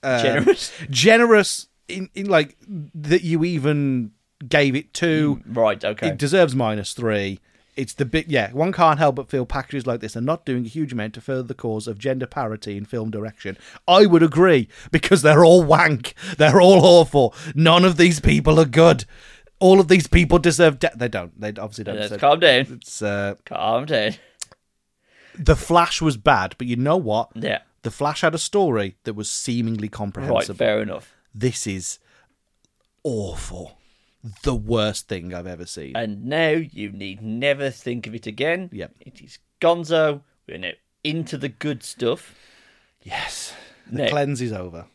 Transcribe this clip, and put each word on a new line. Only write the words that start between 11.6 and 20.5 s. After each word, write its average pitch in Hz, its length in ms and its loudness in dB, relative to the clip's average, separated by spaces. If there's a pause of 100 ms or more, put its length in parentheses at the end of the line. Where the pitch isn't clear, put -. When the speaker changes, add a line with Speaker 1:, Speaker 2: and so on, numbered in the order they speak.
Speaker 1:
of 107 100 -10
gender 131 300 -6
parity 110 480 -8
in 101 80 -10
film 110 280 -8
direction. 104 460 -12 (300)
I 190 180 8
would 170 160 6
agree, 160 460 4 (240)
because 165 300 2
they're 151 240 8
all 175 180 8
wank. 156 500 2 (240)
They're 151 220 6
all 180 260 8
awful. 151 480 6 (220)
None 165 300 6
of 180 100 4
these 170 240 4
people 147 400 2
are 160 60 6
good. 156 400 4 (540)
All 190 200 6
of 175 80 4
these 175 180 4
people 170 320 2
deserve 160 420 2